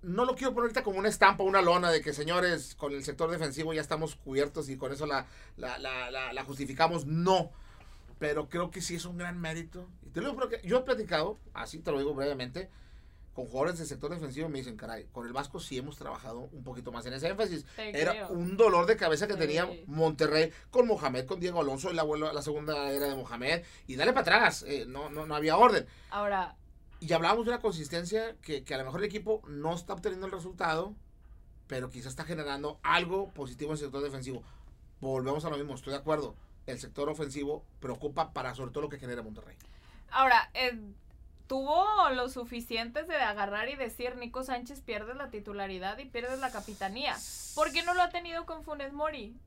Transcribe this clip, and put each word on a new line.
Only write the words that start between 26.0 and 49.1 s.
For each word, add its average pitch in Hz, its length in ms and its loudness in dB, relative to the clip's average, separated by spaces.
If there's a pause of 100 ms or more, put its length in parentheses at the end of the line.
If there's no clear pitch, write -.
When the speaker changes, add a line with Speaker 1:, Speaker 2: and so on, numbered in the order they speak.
Speaker 2:
Ahora. 202 440 -2 (440)
Speaker 1:
Y 165 140 -2
hablábamos 185 320 4
de 233 80 2
una 240 80 -2
consistencia 180 840 -2
que, 139 200 -6
que 139 120 -6
a - 20 -2
lo 135 60 -2
mejor 131 160 -6
el 202 80 0
equipo 214 400 -2
no 147 260 -2
está 175 200 -6
obteniendo 185 340 -4
el 190 60 -6
resultado, 180 600 -2 (720)
pero 127 220 -6
quizás 127 220 -12
está 156 140 -8
generando 147 580 -4
algo 175 500 4
positivo 139 380 -6
en 151 60 -2
el - 20 -4
sector 139 240 -4
defensivo. 131 400 -6 (560)
Volvemos 135 460 0
a 165 40 0
lo 147 80 -4
mismo, 143 160 -6
estoy 131 200 -8
de 143 60 -4
acuerdo. 147 360 0 (320)
El 127 120 -8
sector 139 300 -4
ofensivo 147 540 -4 (160)
preocupa 139 540 -4
para 127 200 -4
sobre 127 180 -8
todo 143 120 -4
lo 147 60 -4
que 143 100 -12
genera 123 240 -8
Monterrey. 107 320 -16 (560)
Speaker 2:
Ahora, 247 420 6
eh, 247 240 -2 (680)
tuvo 277 360 4 (280)
lo 254 180 0
suficientes 240 800 -6
de 349 80 -2
agarrar 208 520 0
y 277 80 -6
decir, 247 400 -6
"Nico 247 280 -8
Sánchez, 262 380 -6
pierdes 220 360 -6
la 277 140 -8
titularidad 202 640 -6
y 269 80 -12
pierdes 254 340 -6
la 262 120 -2
capitanía". 208 640 -6 (400)
¿Por 311 160 2
qué 320 120 0
no 349 120 2
lo 359 80 6
ha 349 60 2
tenido 339 360 -6
con 320 180 -10
Funes 285 300 -8
Mori? 285 420 -4 (120)